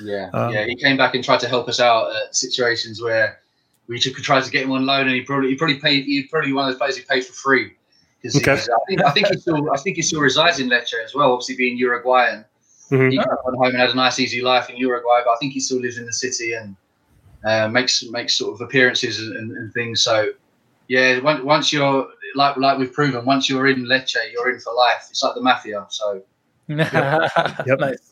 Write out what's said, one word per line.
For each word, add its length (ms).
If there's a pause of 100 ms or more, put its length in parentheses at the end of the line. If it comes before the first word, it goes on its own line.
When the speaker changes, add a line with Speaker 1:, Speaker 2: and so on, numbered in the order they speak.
Speaker 1:
Yeah, 320
Speaker 2:
Um, 200
Speaker 1:
yeah. 120
He 100
came 220
back 180
and 80
tried 180
to 60
help 200
us 120
out 360
at 200
situations 680
where 380 (480)
we 120
took, 180
tried 260
to 80
get 120
him 80
on 140
loan, 220
and 80
he 60
probably, 280
he 60
probably 240
paid. 260
He 180
probably 300
one 140
of 60
those 60
players 180
who 60
paid 220
for 80
free. 380 (500)
'Cause 140
Speaker 2:
Okay. 200
Speaker 1:
he's, 140
I 80 (120)
think, 160
I 60
think 160
he 100
still, 340
I 60
think 180
he 60
still 180
resides 400
in 100
Lecce 240 (120)
as 100
well. 160
Obviously, 240
being 220
Uruguayan, 680 (480)
Speaker 2:
Mm-hmm. 200
Speaker 1:
he 60
came 80 (200)
home 180
and 140
had 140
a 40
nice, 240
easy 220
life 280
in 60
Uruguay. 480
But 80
I 80
think 140
he 80
still 180
lives 200
in 80
the 40
city 420
and, 220 (680)
uh, 240
makes, 400
makes 260
sort 200
of 60
appearances 580
and, 180
and, 180
and 180
things. 280
So, 280 (600)
yeah, 340
on-, 220
once 260
you're 380 (260)
like, 220
like 220
we've 120
proven, 340
once 220
you're 200
in 180
Lecce, 300 (180)
you're 180
in 80
for 140
life. 360
It's 140
like 120
the 60
mafia. 480
So. 320 (460)
Speaker 2:
Yep. 240
Speaker 3:
<laughs> 760
Speaker 2:
Yep. 120
Speaker 3:
Nice. 320